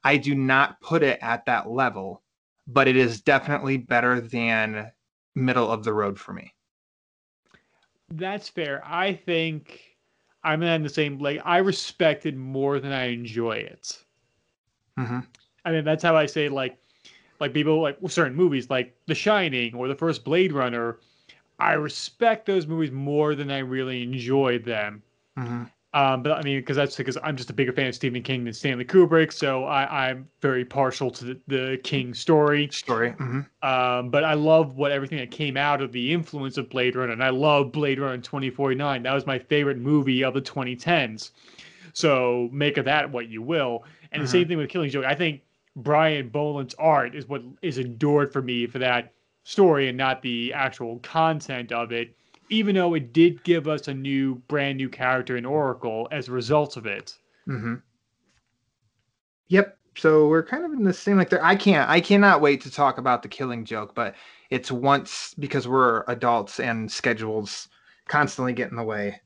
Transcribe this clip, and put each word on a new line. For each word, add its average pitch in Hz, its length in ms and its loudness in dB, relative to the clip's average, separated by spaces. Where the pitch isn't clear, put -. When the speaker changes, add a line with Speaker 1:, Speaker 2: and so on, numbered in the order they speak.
Speaker 1:
I 143 140 4
do 139 180 0
not 135 460 2
put 165 200 0
it 135 200 2
at 120 240 -4
that 117 240 0
level, 113 520 -4
but 131 200 4
it 127 80 4
is 117 260 4
definitely 135 560 0
better 123 440 0
than 110 720 -4
middle 127 380 2
of 110 120 -4
the 110 100 -2
road 104 260 -2
for 98 140 -16
me. 87 200 -16
Speaker 2:
That's 190 400 -8
fair. 143 360 -6
I 180 280 -2
think 165 680 -4
I'm 156 180 0
in 165 220 2
the 143 60 -4
same, 143 300 -2
like, 143 260 -4
I 175 120 4
respect 180 680 0
it 147 100 -4
more 135 440 -2
than 139 120 -6
I 131 140 -2
enjoy 117 520 -4
it. - 400 -12
Speaker 1:
Mm-hmm. 120 200 -4
Speaker 2:
I 170 60 -2
mean, 160 140 0
that's 156 180 0
how 165 120 4
I 151 100 4
say, 147 240 -2
like, 131 280 -6
like, 143 140 -4
people, 156 280 2
like, 143 160 -2
certain 139 280 0
movies, 151 340 2
like 127 260 -2
The 160 80 0
Shining 147 580 0
or 123 140 -4
the 139 80 -2
first 160 280 -2
Blade 175 300 2
Runner, 120 460 -2
I - 140 2
respect 214 720 -2
those 185 220 0
movies 160 240 -2
more 147 440 0
than 143 140 -8
I 139 100 -4
really 131 440 -4
enjoy 127 560 0
them. 104 420 -6
Speaker 1:
Mm-hmm. 120 260 -6
Speaker 2:
Um, 135 280 2
but 147 80 0
I 151 100 0
mean, 139 220 -4
'cause 139 120 -4
that's 143 200 0
because 123 280 -6
I'm 147 140 -6
just 123 140 -12
a - 20 -12
bigger 127 180 0
fan 135 140 -2
of 123 80 -4
Stephen 123 300 -6
King 127 220 -4
than 113 80 -8
Stanley 123 300 -4
Kubrick, 160 480 6
so 135 340 -2
I, 139 440 -2
I'm 131 180 -8
very 127 240 0
partial 131 460 -2
to - 140 -16
the, 127 200 -10
the 131 380 -4
King 123 320 -4
story. 147 560 2
Speaker 1:
Story, 120 400 -2
mm-hmm. 131 300 -6
Speaker 2:
Um, 127 480 0
but 143 140 2
I 156 100 2
love 151 420 4
what, 143 160 0
everything 143 280 -4
that 123 100 -8
came 143 260 -6
out 143 280 0
of 120 80 -6
the 123 200 -2
influence 147 460 -4
of 123 100 -4
Blade 127 280 0
Runner, 123 180 -2
and 117 100 -2
I 131 60 2
love 139 420 2
Blade 139 280 -2
Runner 131 240 -4
twenty 135 260 -6
forty-nine. 135 540 -2
That 131 100 -2
was 139 140 -2
my 131 100 -2
favorite 143 400 0
movie 131 460 2
of 131 100 0
the 139 80 -2
twenty 127 340 -6
tens. 123 560 -2
So 123 580 2
make 143 260 0
of 135 80 -2
that 143 260 0
what 120 180 -8
you 110 140 -12
will. 131 400 -2
And 151 80 -6
the 147 60 -2
Speaker 1:
Mm-hmm. 127 60 -2
Speaker 2:
same 175 160 4
thing 170 100 -2
with 147 120 -4
Killing 160 200 -2
Joke. 131 160 -4
I 135 80 2
think 151 280 -2
Brian 147 520 2
Boland's 143 520 -4
art 143 340 2
is 143 160 -14
what 135 140 -8
is 147 160 -4
endured 139 560 2
for 139 80 -2
me 123 240 -2
for 123 140 -8
that 123 340 0
story 151 460 4
and 123 80 -6
not 135 260 0
the 120 300 -4
actual 127 460 -4
content 143 720 -2
of 117 200 -4
it, 120 240 -6
even 208 260 2
though 175 180 2
it 131 180 -4
did 170 320 6
give 165 240 2
us 151 220 -4
a 139 40 -6
new, 135 420 -2
brand 139 300 -2
new 135 100 -4
character 127 480 -2
in 120 100 -6
Oracle 123 680 -2
as 139 160 -6
a 120 40 -10
result 135 460 0
of 113 80 -12
it. 101 320 -8
Speaker 1:
Mm-hmm. 117 280 -6
Yep. 202 300 4
So 156 300 6
we're 160 180 4
kind 320 200 -4
of 311 80 -4
in 247 100 0
the 185 100 4
same, 196 240 2
like, 180 120 4
there, 170 140 2
I 185 120 6
can't, 170 340 4
I 165 100 6
cannot 202 420 6
wait 143 200 4
to 135 100 -14
talk 135 260 2
about 123 240 2
The - 60 -16
Killing 120 380 -6
Joke, 107 280 -8
but 107 220 -4
it's 127 220 -4
once, 135 640 0
because 135 300 -4
we're 123 400 4
adults 117 520 0
and 113 320 -4
schedules 110 760 -4
constantly 135 460 0
get 113 180 -6
in 120 40 -10
the 117 80 -8
way. 104 420 -6